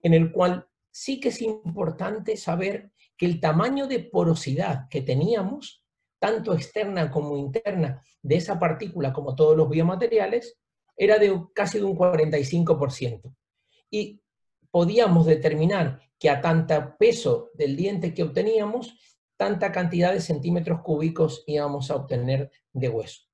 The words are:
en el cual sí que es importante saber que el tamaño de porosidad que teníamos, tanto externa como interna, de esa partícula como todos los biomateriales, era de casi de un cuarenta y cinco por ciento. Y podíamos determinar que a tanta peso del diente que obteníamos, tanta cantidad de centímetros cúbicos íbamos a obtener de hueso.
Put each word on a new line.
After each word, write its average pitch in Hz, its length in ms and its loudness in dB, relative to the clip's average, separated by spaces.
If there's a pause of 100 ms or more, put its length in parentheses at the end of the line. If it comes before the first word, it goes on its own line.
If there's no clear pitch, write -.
en 170 120 4
el 165 180 4
cual 180 360 0 (240)
sí 269 280 -8
que 254 100 -2
es 233 120 -8
importante 202 960 -6
saber 190 540 -6 (260)
que 180 80 -2
el 170 140 0
tamaño 240 480 0
de 262 120 -2
porosidad 165 880 -2
que 143 120 -6
teníamos, 196 840 -4 (360)
tanto 214 340 -2
externa 185 580 -4
como 147 260 -4
interna, 147 680 -4 (180)
de 143 140 2
esa 175 240 -2
partícula 165 520 -2
como 139 240 -6
todos 156 220 6
los 151 120 4
biomateriales, 196 920 0 (360)
era 208 220 6
de 202 160 4 (200)
casi 202 260 -2
de 202 60 0
un 190 100 0
cuarenta 156 420 2
y 135 80 0
cinco 170 320 2
por 135 140 -2
ciento. - 440 -8 (540)
Y 208 320 -6 (480)
podíamos 175 560 4
determinar 156 760 2 (180)
que 156 100 4
a 139 120 2
tanta 160 560 0
peso - 560 2
del 139 220 -2
diente 175 380 -2
que 175 100 -4
obteníamos, 208 760 -2 (400)
tanta 196 340 -2
cantidad 175 420 0
de 175 80 -2
centímetros 165 600 -2
cúbicos 160 680 -2
íbamos 143 420 -4
a 147 60 -2
obtener 131 560 -4 (200)
de 127 180 -2
hueso. 110 340 -8 (100)